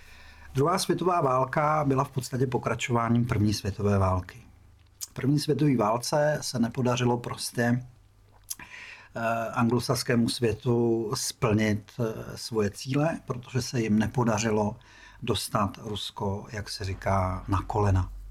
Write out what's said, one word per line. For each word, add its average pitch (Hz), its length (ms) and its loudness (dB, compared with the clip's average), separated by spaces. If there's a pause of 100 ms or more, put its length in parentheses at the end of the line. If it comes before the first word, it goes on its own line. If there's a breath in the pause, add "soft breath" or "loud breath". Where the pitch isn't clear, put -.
(540 loud breath)
druhá 160 240 2
světová 175 420 0
válka 147 640 2
byla 135 200 2
v - 60 -14
podstatě 131 360 -2
pokračováním 117 800 2
první 104 280 2
světové 101 440 0
války. 92 440 0 (680)
V - 20 -20
první 143 260 2
světové 143 380 2
válce 123 640 2
se - 180 -6
nepodařilo 120 600 2
prostě, 120 680 -2 (1300 loud breath)
eh, 113 340 -2
anglosaskému 120 760 2
světu 117 880 0
splnit, 107 840 0
eh, 117 360 -6
svoje 107 340 0
cíle, 143 540 -2
protože - 380 -6
se 120 180 -4
jim 107 180 2
nepodařilo 107 760 0 (460 loud breath)
dostat 107 600 -2
Rusko, 104 680 -6
jak 104 180 -8
se - 140 -8
říká, 95 640 -2
na 95 140 0
kolena. 98 500 2 (180)